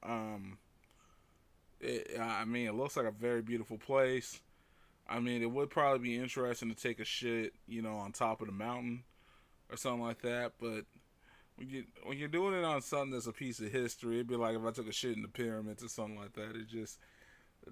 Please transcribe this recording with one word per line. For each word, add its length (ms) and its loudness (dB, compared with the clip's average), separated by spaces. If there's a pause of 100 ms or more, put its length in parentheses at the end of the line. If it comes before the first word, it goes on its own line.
Um, 560 -4 (1200)
it, 400 -4
I 260 0
mean, 220 0
it 80 0
looks 220 0
like 80 4
a 60 2
very 300 2
beautiful 360 -2
place. 640 4 (680)
I 120 0
mean, 220 2
it 100 4
would 180 2
probably 300 6
be 180 0
interesting 520 0
to 60 -2
take 240 -2
a 60 -6
shit, 480 0 (140)
you 140 -4
know, 140 -2
on 180 -4
top 280 2
of 60 -4
the 60 -6
mountain 500 -4 (640)
or 80 -8
something 240 0
like 200 -2
that. 400 0
But 240 -4 (720)
when 140 -10
you, 140 -6 (200)
when 140 -4
you're 120 -4
doing 240 4
it 100 4
on 180 4
something 300 2
that's 160 -2
a 60 -2
piece 260 -4
of 120 -4
history, 440 2
it'd 120 2
be 80 0
like 200 4
if 100 0
I 60 4
took 160 -4
a 60 -4
shit 220 0
in 60 -2
the 60 -4
pyramids 560 -4
or 60 -8
something 280 -6
like 160 -10
that. 220 -6
It 140 -8
just, 300 -6 (720)